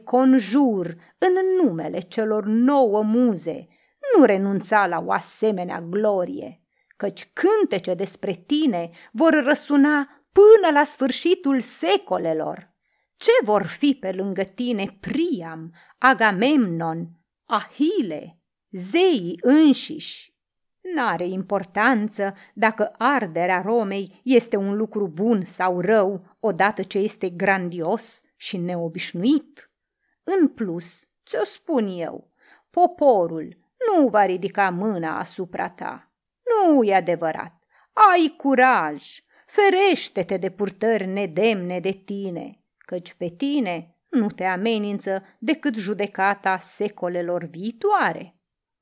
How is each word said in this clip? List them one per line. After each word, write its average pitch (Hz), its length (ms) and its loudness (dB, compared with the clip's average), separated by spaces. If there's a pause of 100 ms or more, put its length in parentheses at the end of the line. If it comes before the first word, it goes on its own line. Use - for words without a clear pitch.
conjur, 240 920 2 (220)
în 370 160 2 (300)
numele 165 360 -2
celor 214 460 -4
nouă 233 560 2
muze, 214 680 0 (480)
nu 302 100 8
renunța 196 600 2
la 170 180 -4
o 185 60 -4
asemenea 185 720 -4
glorie, 180 800 -4 (360)
căci - 360 -10
cântece 330 600 0
despre 196 380 -6
tine 220 580 -2 (220)
vor 302 320 2
răsuna 285 880 0
până 392 480 8
la 302 40 6
sfârșitul 285 800 0
secolelor. 165 1120 -4 (420)
Ce - 160 2 (120)
vor 208 220 2
fi 277 340 0
pe 190 120 -6
lângă 190 320 -4
tine 208 560 -6
Priam, 170 720 -6 (240)
Agamemnon, 190 1120 0 (360)
Ahile, 220 920 -4 (320)
zeii 196 720 0
înșiși? - 920 2 (600)
N-are 180 320 -2
importanță 202 1080 -2 (200)
dacă 214 440 -2
arderea 185 640 0
Romei 196 600 -4
este 233 320 2
un 196 200 -2
lucru 214 320 -4
bun 190 360 0
sau 180 360 -4
rău, 196 400 2 (200)
odată 196 440 0
ce 190 140 -6
este 196 320 -4
grandios 180 920 -4 (140)
și - 220 -12
neobișnuit. 175 1120 -4 (580)
În 349 220 2
plus, 175 600 -8 (180)
ți-o - 180 -4
spun 247 440 -4 (100)
eu, - 340 -12 (380)
poporul 226 880 2 (300)
nu 339 200 4
va 208 180 4
ridica 190 440 -2
mâna 175 500 -4
asupra 180 500 -8
ta.” - 420 -14 (320)
„Nu 370 400 4
e 202 120 2
adevărat. 170 680 -4 (480)
Ai 330 260 4
curaj. 240 840 0 (260)
Ferește-te 370 920 0
de 180 120 -4
purtări 202 560 -4
nedemne 185 720 -2
de 185 120 -4
tine, 190 680 -10 (180)
căci - 360 -12
pe 175 160 -8
tine 190 640 -4 (140)
nu 220 200 0
te - 140 -8
amenință 196 800 -4 (160)
decât 285 360 -4
judecata 196 800 -2
secolelor 175 840 -6
viitoare. 196 920 -4 (460)